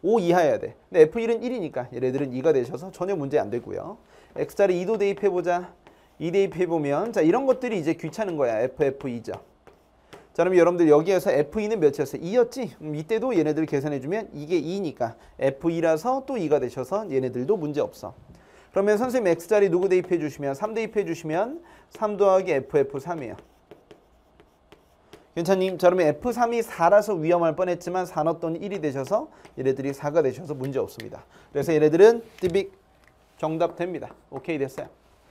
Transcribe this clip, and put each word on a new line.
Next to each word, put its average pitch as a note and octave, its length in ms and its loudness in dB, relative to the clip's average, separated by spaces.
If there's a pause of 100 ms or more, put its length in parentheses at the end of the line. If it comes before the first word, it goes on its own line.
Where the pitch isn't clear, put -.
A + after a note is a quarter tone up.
오 G#3+ 180 2
이하여야 E3+ 400 2
돼. - 160 -8 (140)
근데 E3+ 140 6
에프 F#3+ 180 4
일은 A3+ 200 -2
일이니까 F3 520 -6
얘네들은 B2+ 400 -2
이가 C3 180 0
되셔서 C#3+ 400 -2
전혀 F#3+ 240 -4
문제 C#3 240 -2
안 G2+ 100 -2
되고요. G2+ 480 -8 (380)
X자리 F3+ 460 0
이도 G#3 160 -2
대입해보자. F3+ 720 -2 (480)
이 E3+ 120 -4
대입해보면 E3 800 0
자, G#3+ 100 0
이런 G#3 240 4
것들이 B3 340 0
이제 D#3 140 -2
귀찮은 E3 440 -6
거야. A#2 240 0
에프 B2+ 220 -2
에프 C#3 260 -2
이죠. A2+ 240 -10 (1000)
자, E3 100 0
그럼 F#3 140 2
여러분들 F3 300 6
여기에서 E3+ 440 4
에프 D3+ 280 0
이는 G#3+ 200 -2
몇이었어? C#3+ 380 0
이였지? A#3 640 -2
음, D3+ 140 -8
이때도 A3+ 420 -2
얘네들 D3+ 280 0
계산해주면 D3 680 -4
이게 D3 240 -4
이니까 D#3 580 -4 (240)
에프 C#3 320 -2
이라서 E3+ 540 0
또 C4+ 120 -6
이가 D3+ 220 0
되셔서 C#3 520 -6
얘네들도 C3 460 -2
문제 D3 240 -4
없어. - 320 -8 (580)
그러면 G3+ 260 2
선생님 A#3+ 300 0
X자리 F#3+ 420 2
누구 F3+ 200 2
대입해주시면? D3+ 640 -2
삼 G#3+ 180 -6
대입해주시면 G#3 920 -4 (260)
삼 G#3 280 -6
더하기 F#3+ 340 4
에프 C3+ 260 0
에프 C#3 220 0
삼이에요. C#3 360 -8 (2000)
괜찮니? F#3 420 0
자, F3 100 4
그러면 F3 200 6
에프 D3+ 240 0
삼이 A#3 300 0
사라서 G3+ 540 4
위험할 E3 400 2
뻔했지만 F3+ 500 -2
사 E3 180 -4
넣었더니 E3 360 -2
일이 F#3+ 220 -8
되셔서 D3+ 480 -2 (280)
얘네들이 C3+ 360 -2
사가 D3 280 4
되셔서 C#3+ 320 -2
문제 C3+ 260 -6
없습니다. G#2+ 460 -10 (260)
그래서 C#3+ 220 0
얘네들은 F3 500 8 (160)
띠빅 F#3 320 -2 (640)
정답 D#3+ 380 -2
됩니다. E3+ 380 -8 (160)
오케이, D3 280 -6
됐어요. C#3 300 -6 (440)